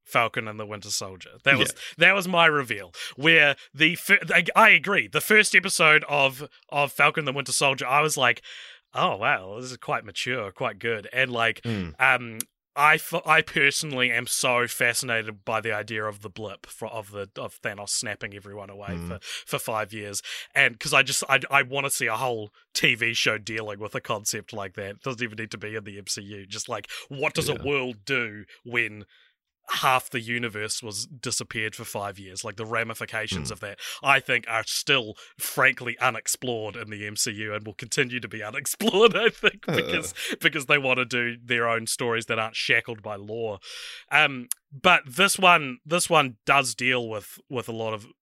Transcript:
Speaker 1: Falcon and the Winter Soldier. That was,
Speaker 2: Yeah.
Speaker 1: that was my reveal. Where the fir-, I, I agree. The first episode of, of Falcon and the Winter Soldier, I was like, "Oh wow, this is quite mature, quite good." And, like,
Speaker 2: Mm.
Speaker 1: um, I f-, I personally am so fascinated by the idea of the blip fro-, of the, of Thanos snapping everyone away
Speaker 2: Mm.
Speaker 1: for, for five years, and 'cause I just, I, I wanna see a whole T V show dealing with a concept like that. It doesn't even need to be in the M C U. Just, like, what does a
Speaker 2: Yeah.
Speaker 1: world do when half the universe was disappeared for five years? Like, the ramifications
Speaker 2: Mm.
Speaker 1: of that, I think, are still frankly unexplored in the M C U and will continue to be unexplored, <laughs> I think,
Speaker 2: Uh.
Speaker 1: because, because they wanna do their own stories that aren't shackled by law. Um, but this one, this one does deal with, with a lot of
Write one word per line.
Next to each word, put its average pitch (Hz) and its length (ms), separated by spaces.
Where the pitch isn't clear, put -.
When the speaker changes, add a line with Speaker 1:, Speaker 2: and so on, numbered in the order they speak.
Speaker 1:
Falcon 113 420
and 107 120
the 110 60
Winter 104 260
Soldier. 95 400
That 139 140
was, 139 120
Speaker 2:
Yeah. 165 80
Speaker 1:
that 190 100
was 185 120
my 170 180
reveal. 117 480
Where 147 400
the 160 220
fir-, 190 240
I, 180 120
I 214 140
agree. 165 380
The 151 140
first 214 340
episode 165 540
of, 139 380
of 143 220
Falcon 151 300
and 143 60
the 131 40
Winter 135 220
Soldier, 135 340
I 139 140
was 151 160
like, 120 260
"Oh 139 220
wow, 104 440
this 127 120
is 120 60
quite 123 280
mature, 107 460
quite 113 260
good." 110 360
And, 127 180
like, 113 300
Speaker 2:
Mm. 98 380
Speaker 1:
um, 120 400
I 151 200
f-, 160 300
I 160 160
personally 139 720
am 120 160
so 120 400
fascinated 113 800
by 110 160
the 110 100
idea 107 320
of 104 180
the 107 80
blip 101 380
fro-, - 220
of 104 220
the, 101 260
of 117 240
Thanos 104 280
snapping 104 460
everyone 101 340
away 98 200
Speaker 2:
Mm. 85 180
Speaker 1:
for, 95 160
for - 340
five 107 360
years, 104 280
and 131 260
'cause - 140
I 135 80
just, 131 280
I, 135 100
I 139 140
wanna 135 260
see 131 180
a 110 100
whole 117 340
T 143 180
V 117 200
show 117 260
dealing 107 400
with 107 160
a 127 60
concept 104 520
like 98 220
that. 101 160
It 107 100
doesn't 127 220
even 107 140
need 110 140
to 113 60
be 107 180
in 104 100
the 101 120
M 98 100
C - 140
U. 101 240
Just, 104 240
like, 110 200
what 143 260
does 156 160
a 147 40
Speaker 2:
Yeah. 117 100
Speaker 1:
world 127 420
do 113 380
when 110 420
half 131 400
the 127 100
universe 110 640
was 110 240
disappeared 113 680
for 117 120
five 101 340
years? 95 240
Like, 104 140
the 113 80
ramifications 110 840
Speaker 2:
Mm. 117 60
Speaker 1:
of 101 80
that, 101 180
I 139 160
think, 120 300
are 113 180
still 120 480
frankly 127 600
unexplored 113 760
in 110 140
the 104 180
M 104 80
C - 160
U 107 220
and 107 120
will 110 80
continue 123 460
to 117 80
be 107 160
unexplored, 180 720
<laughs> 214 100
I 220 40
think, - 360
Speaker 2:
Uh. 160 120
Speaker 1:
because, - 360
because 151 240
they 147 120
wanna 127 280
do 120 360
their 120 280
own 113 180
stories 117 380
that 113 140
aren't 110 180
shackled 113 440
by 107 140
law. 107 440
Um, 139 380
but 156 380
this 185 320
one, 160 460
this 170 240
one 143 260
does 139 300
deal 123 320
with, 107 320
with 123 200
a 113 40
lot 110 200
of 107 120